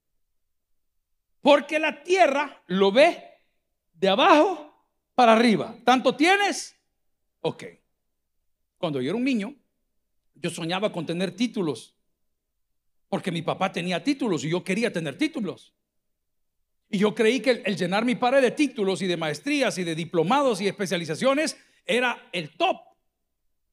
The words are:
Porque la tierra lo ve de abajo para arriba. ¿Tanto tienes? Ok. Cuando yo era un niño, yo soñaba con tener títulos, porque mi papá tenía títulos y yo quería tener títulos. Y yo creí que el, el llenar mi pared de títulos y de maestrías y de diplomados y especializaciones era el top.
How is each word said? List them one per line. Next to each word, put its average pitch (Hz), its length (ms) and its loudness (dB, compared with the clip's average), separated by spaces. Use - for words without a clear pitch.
Porque 294 380 4
la 311 240 -4
tierra 294 640 0
lo 196 240 2
ve 285 320 4
de 185 160 -2
abajo 311 760 2
para 233 180 6
arriba. 220 500 2
¿Tanto 254 320 2
tienes? 381 640 0
Ok. - 220 -6
Cuando 147 240 -4
yo 127 80 -4
era 202 80 -4
un 247 60 -4
niño, 240 320 -4
yo 170 160 -8
soñaba 180 400 -4
con 170 120 -8
tener 180 320 -6
títulos, 190 640 -6
porque - 240 -4
mi 165 100 -4
papá 185 300 -4
tenía 175 320 -6
títulos 226 400 -2
y 160 80 -4
yo 180 120 -4
quería 202 300 -4
tener 165 240 -6
títulos. 220 560 -6
Y 208 80 -2
yo 214 160 2
creí 233 240 2
que 269 100 0
el, 240 160 0
el 196 100 -2
llenar 180 300 -2
mi 247 80 0
pared 254 280 2
de 233 100 2
títulos 208 500 -2
y 196 60 -2
de 175 100 0
maestrías 175 600 -2
y 185 40 -6
de 165 120 -4
diplomados 180 640 0
y 202 60 -2
especializaciones 185 880 -2
era 240 460 -2
el 165 240 -8
top. 349 220 0